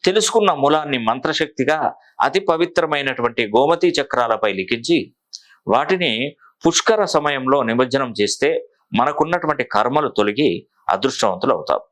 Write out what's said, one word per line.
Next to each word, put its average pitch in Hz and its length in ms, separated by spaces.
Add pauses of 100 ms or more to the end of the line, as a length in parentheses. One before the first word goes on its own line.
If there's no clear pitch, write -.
తెలుసుకున్న 208 440 (120)
మూలాన్ని 147 440
మంత్రశక్తిగా 151 720 (460)
అతి 151 160 (100)
పవిత్రమైనటువంటి 143 920 (120)
గోమతీ 165 420
చక్రాలపై 113 640
లిఖించి 120 400 (760)
వాటిని 151 380 (520)
పుష్కర 214 380 (120)
సమయంలో 143 440 (100)
నిమజ్జనం 127 420 (100)
చేస్తే 104 300 (500)
మనకున్నటువంటి 151 640 (120)
కర్మలు 127 420
తొలగి 104 320 (440)
అదృష్టవంతులు 120 640
అవుతాం. - 240 (120)